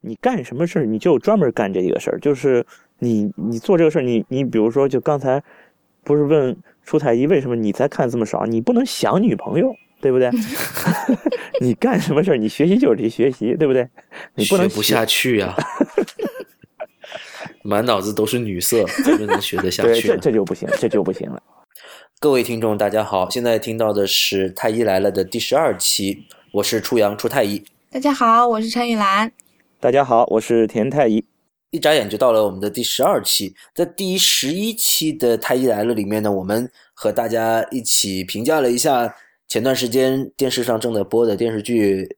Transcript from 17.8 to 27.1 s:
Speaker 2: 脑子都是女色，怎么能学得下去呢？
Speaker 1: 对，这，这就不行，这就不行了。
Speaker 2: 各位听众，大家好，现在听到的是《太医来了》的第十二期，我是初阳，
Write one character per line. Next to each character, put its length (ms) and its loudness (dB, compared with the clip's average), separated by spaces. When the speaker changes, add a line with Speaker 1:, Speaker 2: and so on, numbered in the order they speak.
Speaker 2:
脑 160 2
子 120 -4
都 140 2
是 140 -2
女 200 -4
色， 240 2
怎 160 4
么 40 -6
能 160 0
学 180 -4
得 120 0
下 140 -2
去 40 6
呢？ 60 6
Speaker 1:
对， 80 2
这， 140 2
这 160 0
就 120 2
不 80 -4
行， 160 -6
这 80 0
就 120 0
不 120 -2
行 180 -8
了。 100 -12
Speaker 2:
各 140 2
位 100 4
听 180 -4
众， 160 0
大 140 2
家 140 0
好， 260 -2
现 120 -4
在 140 2
听 220 -4
到 140 2
的 120 2
是 460 0
《太 180 -4
医 140 0
来 160 2
了》 140 2
的 100 -2
第 160 -4
十 160 -2
二 220 2
期， 480 -4
我 80 0
是 180 0
初 180 0
阳， 180 2